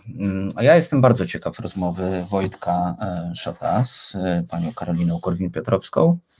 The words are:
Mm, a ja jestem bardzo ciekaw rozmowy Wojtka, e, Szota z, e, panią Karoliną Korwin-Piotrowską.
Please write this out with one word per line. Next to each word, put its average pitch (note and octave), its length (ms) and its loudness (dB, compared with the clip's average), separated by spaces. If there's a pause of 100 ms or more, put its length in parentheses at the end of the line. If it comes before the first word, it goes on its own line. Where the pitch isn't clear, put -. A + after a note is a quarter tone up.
(180)
Mm, F#2+ 380 -2
a - 60 -2
ja C#3 120 8
jestem E3 260 4
bardzo B2 260 6
ciekaw E2+ 320 -6
rozmowy F2+ 720 -2
Wojtka, F2+ 720 -2
e, F2 360 -6
Szota F2 480 -2
z, - 300 -8
e, F2+ 360 0
panią E2+ 220 -4
Karoliną E2+ 480 -2
Korwin-Piotrowską. F#2+ 1000 0 (220)